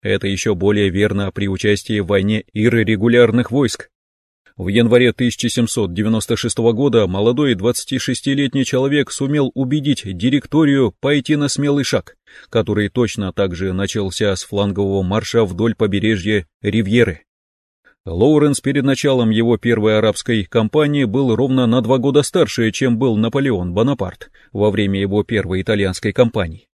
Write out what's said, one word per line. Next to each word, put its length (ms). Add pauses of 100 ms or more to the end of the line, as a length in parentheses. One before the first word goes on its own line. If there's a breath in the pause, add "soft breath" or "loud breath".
Это 240
еще 300
более 340
верно 400
при 160
участии 540
в 80
войне 440
иррегулярных 1000
войск». 360 (680 soft breath)
В 120
январе 440
тысяча 360
семьсот 460
девяносто 420
шестого 340
года 380
молодой 480
двадцати 420
шестилетний 680
человек 460
сумел 420
убедить 520
директорию 960
пойти 340
на 140
смелый 340
шаг, 320 (360 loud breath)
который 380
точно 440
так 240
же 160
начался 640
с 80
флангового 580
марша 420
вдоль 300
побережья 720 (160)
Ривьеры. 600 (840 soft breath)
Лоуренс 540
перед 240
началом 460
его 260
первой 420
арабской 460
кампании 580
был 320
ровно 320
на 140
два 180
года 240
старше, 480
чем 260
был 200
Наполеон 580
Бонапарт 560 (220 soft breath)
во 180
время 300
его 240
первой 380
итальянской 500
кампании. 640